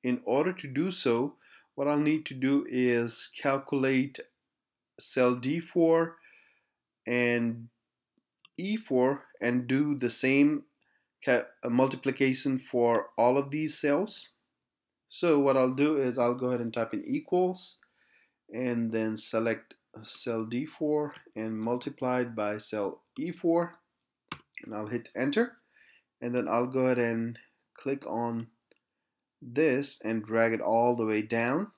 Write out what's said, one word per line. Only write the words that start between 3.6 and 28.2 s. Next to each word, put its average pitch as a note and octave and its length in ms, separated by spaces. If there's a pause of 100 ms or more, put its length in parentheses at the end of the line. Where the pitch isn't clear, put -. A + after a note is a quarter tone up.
cell B2 380
D C3+ 240
four E3 560 (920)
and A#2 600 (920)
E - 180
four B2+ 480 (160)
and A#2+ 260
do C#3+ 300
the B2 140
same C#3+ 540 (600)
ca-, B2 200 (180)
uh, A#2+ 80
multiplication C3 880
for A#2 580
all B2 220
of C#3 120
these D3+ 280
cells. D3+ 520 (800)
So D#3+ 300
what C3+ 180
I'll C3 180
do D3 220
is B2+ 220
I'll A#2+ 160
go B2+ 140
ahead B2 120
and A#2 140
type A2+ 180
in G#2+ 140
equals F3+ 720 (720)
and A#2 400
then A2 240
select A2+ 580 (280)
cell A2+ 420
D A#2+ 220
four D3+ 480 (220)
and A2 240
multiply B2+ 640
it A#2+ 120
by G#2+ 240
cell G#2 440 (160)
E E3 120
four, E3+ 480 (840)
and G#2+ 100
I'll G#2+ 120
hit A#2 280
enter, D3 440 (600)
and B2 140
then A2+ 140
I'll A#2 180
go C3 200
ahead B2+ 120
and A#2 400 (360)
click - 320
on A#2 420 (960)